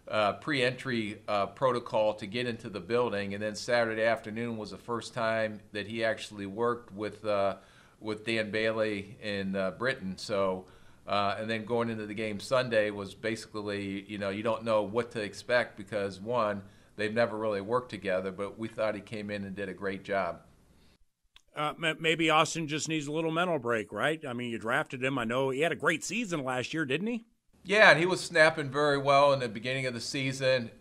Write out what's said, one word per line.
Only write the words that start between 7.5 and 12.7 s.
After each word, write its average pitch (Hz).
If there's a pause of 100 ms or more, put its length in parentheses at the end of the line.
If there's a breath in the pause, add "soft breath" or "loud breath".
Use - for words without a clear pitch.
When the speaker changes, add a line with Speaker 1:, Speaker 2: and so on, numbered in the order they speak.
Speaker 1:
with 107
Dan 110
Bailey 110
in, 98
uh, 95
Britain. 95
So, 95 (400 loud breath)
uh, 101
and 110
then 110
going 117
into 107
the 104
game 107
Sunday 113